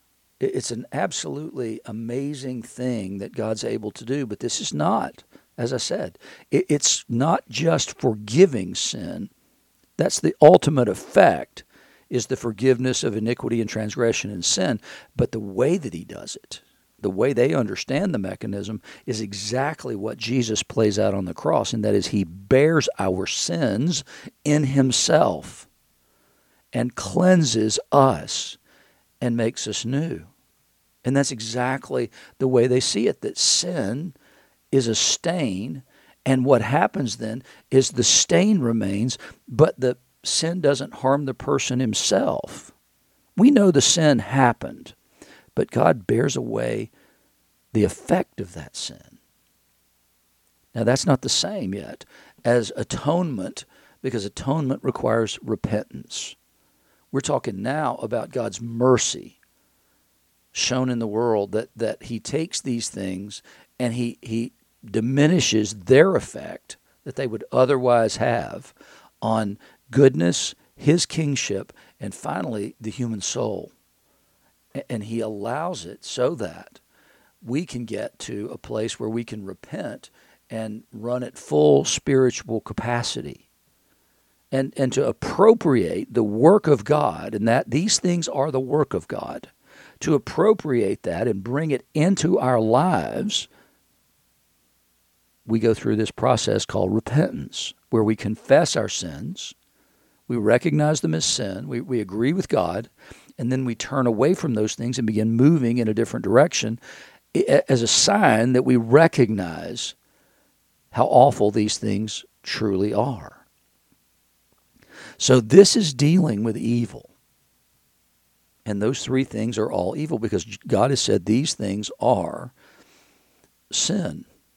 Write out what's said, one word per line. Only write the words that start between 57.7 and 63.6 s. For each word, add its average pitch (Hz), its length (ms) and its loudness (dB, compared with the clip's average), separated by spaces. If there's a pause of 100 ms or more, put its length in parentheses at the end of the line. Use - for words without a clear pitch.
about 113 300 -6
God's 113 280 -6
mercy 117 800 0 (1120)
shown 127 380 -2
in 120 80 -4
the 113 80 -4
world, 107 460 0
that, 101 220 -4
that 110 280 -6
he 117 180 -10
takes 160 400 -6
these 117 300 -4
things 98 520 -10 (360)